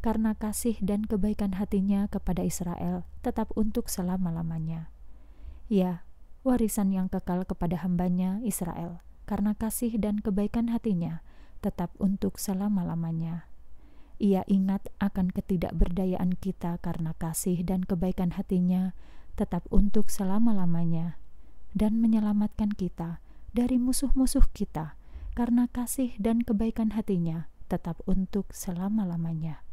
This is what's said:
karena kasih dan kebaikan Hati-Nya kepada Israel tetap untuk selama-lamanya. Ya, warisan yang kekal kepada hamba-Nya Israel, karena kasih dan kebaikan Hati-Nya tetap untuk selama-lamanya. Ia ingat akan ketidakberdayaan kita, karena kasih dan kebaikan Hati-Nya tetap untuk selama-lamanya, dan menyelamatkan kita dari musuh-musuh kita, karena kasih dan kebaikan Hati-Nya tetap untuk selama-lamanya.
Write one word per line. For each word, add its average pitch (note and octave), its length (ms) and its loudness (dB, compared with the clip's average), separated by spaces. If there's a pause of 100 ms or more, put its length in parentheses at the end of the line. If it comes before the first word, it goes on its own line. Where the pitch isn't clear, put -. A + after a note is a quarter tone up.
karena A3 320 0
kasih G#3+ 480 -2
dan G#3 240 -2
kebaikan G3+ 480 0
Hati-Nya G3+ 560 0
kepada F3+ 320 -2
Israel F3 640 -4 (160)
tetap A#3+ 320 -2
untuk A3 320 0
selama-lamanya. E3 1040 -4 (800)
Ya, F3+ 320 2 (400)
warisan A3 480 2
yang F#3+ 160 0
kekal F#3 400 -2
kepada E3+ 400 -2
hamba-Nya F#3 560 0
Israel, F3 560 -6 (240)
karena G#3 320 0
kasih A3+ 400 -2
dan G#3 240 0
kebaikan G#3 480 0
Hati-Nya F3 560 -2 (400)
tetap F3+ 320 -4
untuk G3 400 0
selama-lamanya. E3 1120 -2 (720)
Ia G3 320 2
ingat F#3+ 480 2
akan F#3+ 320 0
ketidakberdayaan F3+ 1040 0
kita, F3 480 -6
karena E3 320 -4
kasih E3 480 -2
dan F#3 240 -2
kebaikan F#3 480 -2
Hati-Nya F#3 560 0 (480)
tetap F#3+ 320 -2
untuk G3+ 400 10
selama-lamanya, F3 1040 4 (560)
dan G#3+ 320 2
menyelamatkan G#3 720 2
kita F3 480 -6 (320)
dari B3 240 2
musuh-musuh C4 720 6
kita, - 480 -6 (320)
karena A#3+ 400 2
kasih B3 480 -2
dan A3+ 240 2
kebaikan A3+ 480 0
Hati-Nya E3+ 560 -2 (240)
tetap E3+ 320 -4
untuk F#3+ 480 0
selama-lamanya. E3+ 1200 -4